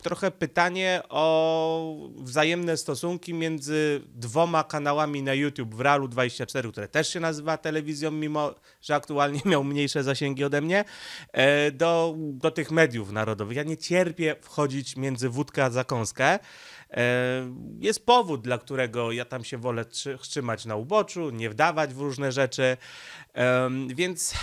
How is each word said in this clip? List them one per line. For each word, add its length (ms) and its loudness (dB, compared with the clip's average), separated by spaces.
trochę 280 -2
pytanie 800 0
o 1080 2
wzajemne 600 0
stosunki 580 -4
między 720 0
dwoma 580 0
kanałami 580 0
na 120 0
YouTube 400 -2
w 60 -8
Realu 280 4
dwadzieścia 380 -2
cztery, 260 -4
które 160 -8
też 240 0
się 80 -4
nazywa 380 -2
telewizją, 520 -2
mimo 440 -2
że 140 -2
aktualnie 540 0
<laughs> 20 4
miał 140 6
mniejsze 380 0
zasięgi 420 0
ode 160 2
mnie, 240 2
e, 380 6
do, 480 4
do 320 -2
tych 200 -4
mediów 420 4
narodowych. 440 -2
Ja 60 -4
nie 140 -4
cierpię 640 0
wchodzić 560 -2
między 320 -2
wódkę 360 0
a 60 2
zakąskę. 680 0
E, 600 0
jest 280 -2
powód, 340 4
dla 180 -2
którego 540 -2
ja 120 -4
tam 200 -8
się 140 -10
wolę 260 -2
trzy-, 340 -8
trzymać 460 -6
na 120 -4
uboczu, 540 0
nie 200 -4
wdawać 440 0
w 60 -12
różne 320 -2
rzeczy, 440 2
em, 560 2
więc 540 -2